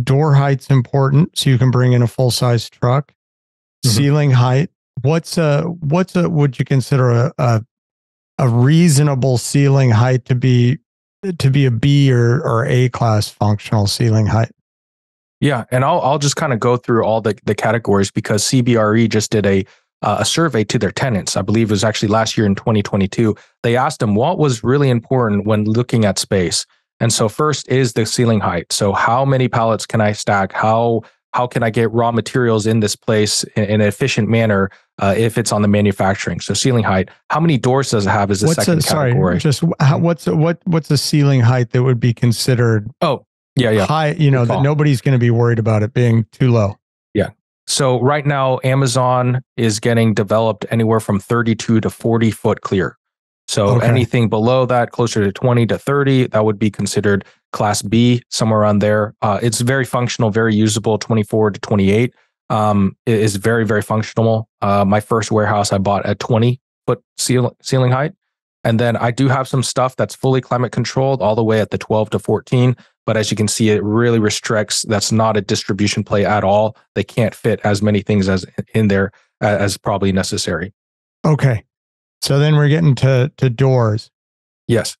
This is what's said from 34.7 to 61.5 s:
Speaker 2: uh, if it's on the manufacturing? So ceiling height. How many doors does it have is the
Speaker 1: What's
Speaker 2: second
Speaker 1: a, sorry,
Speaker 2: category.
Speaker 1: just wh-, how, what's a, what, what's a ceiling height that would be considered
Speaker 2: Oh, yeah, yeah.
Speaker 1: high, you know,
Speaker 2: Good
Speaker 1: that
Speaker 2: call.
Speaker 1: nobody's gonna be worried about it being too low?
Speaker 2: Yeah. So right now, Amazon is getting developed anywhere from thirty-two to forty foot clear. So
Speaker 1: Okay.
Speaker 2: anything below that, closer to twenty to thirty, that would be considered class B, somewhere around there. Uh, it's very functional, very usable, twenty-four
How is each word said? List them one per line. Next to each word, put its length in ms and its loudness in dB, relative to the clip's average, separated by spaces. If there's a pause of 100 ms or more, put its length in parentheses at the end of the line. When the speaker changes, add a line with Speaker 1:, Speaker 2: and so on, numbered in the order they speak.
Speaker 2:
uh, 180 0
if 200 0
it's 160 -2
on 80 0
the 80 2
manufacturing? 720 0
So 140 -6
ceiling 300 0
height. 260 -2 (180)
How 120 -2
many 180 2
doors 320 0
does 160 0
it 40 0
have 200 0
is 100 -2
the 60 0
Speaker 1:
What's 180 0
Speaker 2:
second 140 0
Speaker 1:
a, 40 0
sorry, 280 -2
Speaker 2:
category. 280 0
Speaker 1:
just 220 0
wh-, 200 0
how, 180 4
what's 280 0
a, 80 -2
what, 300 0
what's 260 -2
a 60 2
ceiling 440 2
height 320 2
that 100 2
would 180 0
be 140 2
considered 760 0 (100)
Speaker 2:
Oh, 260 -2 (300)
yeah, 140 2
yeah. 160 2
Speaker 1:
high, 260 0
you 180 2
know, 120 2
Speaker 2:
Good 60 0
Speaker 1:
that 60 0
Speaker 2:
call. 80 0
Speaker 1:
nobody's 380 2
gonna 180 0
be 120 2
worried 280 2
about 240 0
it 120 -4
being 380 2
too 180 0
low? 260 0 (380)
Speaker 2:
Yeah. 160 -2 (360)
So 340 0
right 260 0
now, 380 0
Amazon 800 0 (140)
is 240 -2
getting 320 2
developed 580 -2
anywhere 300 0
from 180 -2
thirty-two 640 -2
to 80 -2
forty 440 -2
foot 300 -4
clear. 360 -4 (480)
So 300 0
Speaker 1:
Okay. 100 0
Speaker 2:
anything 420 0
below 380 0
that, 240 0
closer 340 -2
to 60 0
twenty 360 0
to 120 -2
thirty, 480 0
that 180 0
would 140 -2
be 100 0
considered 560 -2 (280)
class 280 -2
B, 480 2
somewhere 300 0
around 220 2
there. 420 0
Uh, 180 -2
it's 200 -2
very 240 0
functional, 460 -2
very 220 0
usable, 460 0
twenty-four 540 -2